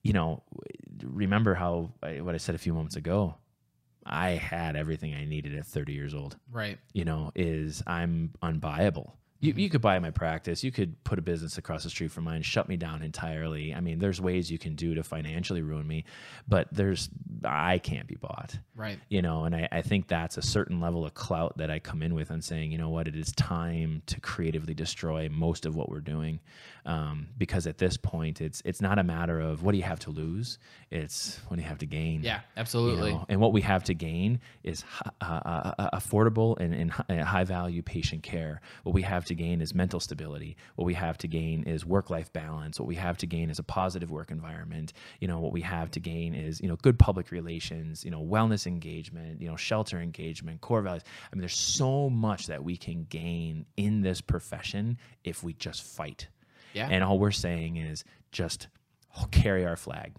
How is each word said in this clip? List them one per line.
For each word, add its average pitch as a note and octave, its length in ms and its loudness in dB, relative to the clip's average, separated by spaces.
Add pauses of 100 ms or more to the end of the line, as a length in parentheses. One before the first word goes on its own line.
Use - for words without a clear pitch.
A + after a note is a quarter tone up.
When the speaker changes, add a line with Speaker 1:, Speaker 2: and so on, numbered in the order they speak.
Speaker 1:
you G2+ 100 6
know, D#2+ 300 2 (600)
remember G2 520 4
how F2 360 0 (120)
I, D#2 180 -6
what E2+ 140 -2
I - 20 -4
said E2 180 -2
a E2 40 -6
few E2+ 140 0
moments D#2+ 220 -2
ago, E2+ 400 2 (720)
I F2 260 0
had E2 440 -2
everything D#2 380 -2
I C#2+ 120 -6
needed D2 300 -4
at D2 100 -6
thirty C#2+ 280 -4
years C#2+ 200 -6
old. C#2+ 240 -8 (140)
Speaker 2:
Right. G#2+ 280 -6 (140)
Speaker 1:
You F#2 120 0
know, D#2 300 0
is D#2 500 0
I'm E2+ 460 0 (100)
unbuyable. D#2+ 720 0 (300)
You, D3 120 6
Speaker 2:
Mm-hmm. B2 80 0
Speaker 1:
you G3+ 80 4
could D3 120 4
buy F#2+ 180 6
my E2 120 0
practice. E2 540 0
You C3 60 0
could F2 340 0
put G2+ 120 2
a F2 40 0
business E2 360 -2
across D#2+ 280 -6
the D#2+ 40 -4
street D#2+ 220 -4
from E2 140 -4
mine, D#2+ 160 -2
shut - 260 2
me F#2 80 0
down D#2+ 280 -4
entirely. D#2 680 -4
I C2 60 -6
mean, E2+ 200 0
there's G2 200 2
ways F2+ 320 2
you E2 60 -2
can D#2 180 -4
do E2 200 0
to D#2+ 80 0
financially D#2+ 580 -2
ruin D2+ 260 -2
me, D#2+ 160 -2 (420)
but F#2+ 280 4
there's, G2 360 2 (360)
I D#2 320 4
can't C#2 280 -2
be - 100 -10
bought. - 420 -8 (180)
Speaker 2:
Right. G#2+ 320 -8
Speaker 1:
You G2 140 4
know, E2 240 2
and E2+ 100 4
I, E2 160 0
I E2+ 100 2
think G2 280 2
that's E2 280 0
a - 40 -2
certain F2+ 400 2
level E2+ 240 2
of D2 80 -6
clout - 440 0
that D#2 140 0
I D#2 80 0
come D#2 240 -4
in E2 120 2
with D#2 160 -2
and E2 120 -4
saying, D#2+ 300 -2
"You D#2+ 60 -2
know D#2+ 100 0
what? E2 180 0
It D2+ 80 -4
is D#2 180 -4
time E2 760 0
to - 120 -4
creatively D#2+ 540 -2
destroy D#2 560 -2
most E2 360 0
of D#2 100 0
what A1+ 140 -2
we're D2+ 120 -6
doing." D#2 400 -4 (440)
Um, D2+ 420 -2 (100)
because F2 300 0
at D2+ 100 -4
this F2+ 200 4
point, D#2+ 440 -2
it's, D#2 240 -4
it's F#2 160 -2
not G2 180 4
a F#2 40 4
matter E2+ 360 2
of D#2+ 240 0
what G#2 100 6
do G2 40 4
you F2 60 2
have F2 160 -2
to - 120 -8
lose? E2 460 -4 (320)
It's - 580 -6
what F2 100 -4
do E2+ 40 -2
you D#2 60 -6
have D2 120 -6
to D#2 60 -4
gain? D#2 380 -2
Speaker 2:
Yeah, A2+ 140 0
Speaker 1:
You A2+ 40 -8 (160)
Speaker 2:
absolutely. A2+ 540 2
Speaker 1:
know? - 180 -2
And G2 100 4
what A2 140 8
we G#2 80 8
have F#2+ 240 4
to F#2 80 2
gain E2+ 460 2 (240)
is E2 180 -4
hi-, - 300 -8 (100)
uh, - 40 -4 (200)
uh, E2+ 320 -2
uh, - 220 0
affordable A2+ 600 6
and, E2+ 140 2
and E2 180 2
hi-, - 180 -4
uh, E2+ 160 2
high F#2 180 4
value F2 400 -2
patient D#2+ 400 -4
care. D#2 380 -4 (220)
What F#2 120 0
we F#2 80 4
have F2+ 220 0
to F2 100 -2
gain E2+ 260 2
is D#2+ 140 -2
mental F2+ 240 4
stability. D2+ 580 -6 (200)
What F2 80 0
we F2 100 2
have E2 240 -2
to E2 80 -4
gain D#2+ 360 0
is E2 220 -2
work-life E2+ 480 0
balance. D#2 460 -6
What A#1 80 -4
we E2 80 -4
have F2 240 -2
to F2+ 80 -2
gain E2 240 0
is D2 80 -6
a F2 40 -6
positive F2+ 460 -2
work D#2 220 -8
environment. D#2+ 600 -8 (260)
You G2 80 -2
know, E2+ 140 -2
what E2 100 0
we E2+ 100 -2
have E2+ 300 -4
to D#2+ 80 -6
gain E2 340 -4
is, D#2 260 -4
you F#2 100 -2
know, E2 80 0
good B2 200 6
public F#2 320 8
relations, E2 760 -6
you - 60 -6
know, D#2+ 140 -4
wellness G#2+ 420 4
engagement, E2 760 -6
you E2+ 60 -6
know, E2 100 -6
shelter G#2+ 420 0
engagement, D#2+ 600 -6
core A2+ 200 4
values. F2+ 220 -4 (280)
I - 40 -10
mean, F#2 60 -2
there's F2 160 -4
so C3+ 520 2
much A2 380 2
that D2 160 -6
we F2 140 -2
can E2+ 320 -6
gain E2 560 -4 (120)
in G#2 240 4
this F#2 200 2
profession G#2 760 -2 (260)
if F2 200 -6
we E2+ 100 -4
just - 300 -8
fight. - 460 -10 (420)
Speaker 2:
Yeah. A2+ 160 -2
Speaker 1:
And F#2+ 160 6
all G2 140 6
we're G2+ 140 6
saying E2+ 460 0
is D#2 260 -4 (280)
just - 360 -4 (640)
carry F#2+ 340 8
our E2+ 100 0
flag. - 440 -10